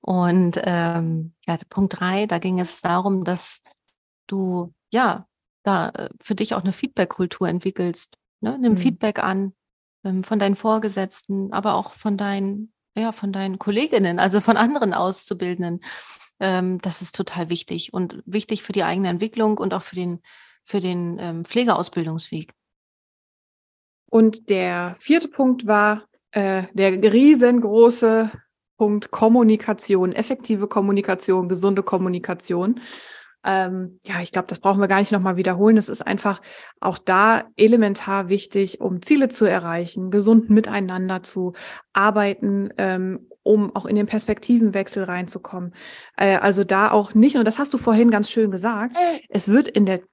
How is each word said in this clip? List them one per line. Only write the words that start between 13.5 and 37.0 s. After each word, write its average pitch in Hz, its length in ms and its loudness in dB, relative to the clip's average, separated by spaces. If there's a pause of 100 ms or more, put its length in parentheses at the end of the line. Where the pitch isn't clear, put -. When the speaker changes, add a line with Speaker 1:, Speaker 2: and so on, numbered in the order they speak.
Speaker 1:
Kolleginnen, 202 600 0
also 190 220 2
von 226 160 4
anderen 233 360 2
Auszubildenden. 180 920 -4 (560)
Ähm, 185 420 -2
das 185 200 -8
ist - 140 -14
total 180 340 -6
wichtig 170 440 -8
und 180 320 -6
wichtig 208 380 -6
für 190 100 -12
die 190 100 -2
eigene 180 260 -2
Entwicklung 214 480 -2
und 190 160 -4
auch 185 100 -6
für - 120 -18
den, 175 260 -6 (420)
für - 180 -6
den, 175 380 -6
ähm, 170 260 -8
Pflegeausbildungsweg. 165 1080 -4 (1600)
Speaker 2:
Und 220 400 4
der 180 500 -2
vierte 320 280 0
Punkt 254 400 0
war, 214 380 2 (260)
äh, 190 320 -2 (100)
der 196 180 2 (220)
riesengroße 233 1160 6 (460)
Punkt 208 340 0
Kommunikation, 214 1040 4
effektive 220 540 -4
Kommunikation, 196 840 0
gesunde 190 340 0
Kommunikation. 180 960 -4 (640)
Ähm, 185 600 -4
ja, 180 160 -6
ich 175 100 -10
glaub, 180 160 -4
das - 120 -10
brauchen 196 220 2
wir 196 60 2
gar 196 120 2
nicht 208 120 0
nochmal 185 260 0
wiederholen. 185 380 4
Das 214 140 2
ist 208 160 -8
einfach 202 360 -4 (380)
auch 180 180 -2
da 208 480 2 (120)